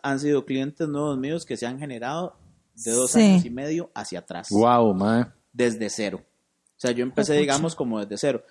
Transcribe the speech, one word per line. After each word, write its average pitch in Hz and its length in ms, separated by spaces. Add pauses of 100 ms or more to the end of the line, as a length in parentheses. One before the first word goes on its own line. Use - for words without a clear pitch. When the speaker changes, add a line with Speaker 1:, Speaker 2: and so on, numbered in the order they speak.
Speaker 1:
han 139 160
sido 147 260
clientes 139 420
nuevos 147 300
míos 151 260
que 120 120
se 117 100
han 131 140
generado 143 560 (400)
de 113 160
dos 127 180
Speaker 2:
Sí. 226 100
Speaker 1:
años 190 240
y 117 60
medio 151 420
hacia 90 280
atrás. 90 320
Speaker 3:
Guau, 117 420
mae. 110 320 (260)
Speaker 1:
Desde 113 380
cero. 98 340
O - 580
sea, 123 100
yo 123 100
empecé, 139 300
Speaker 2:
Juepucha. 147 80
Speaker 1:
digamos, 147 340
como 117 240
desde 101 200
cero. 131 320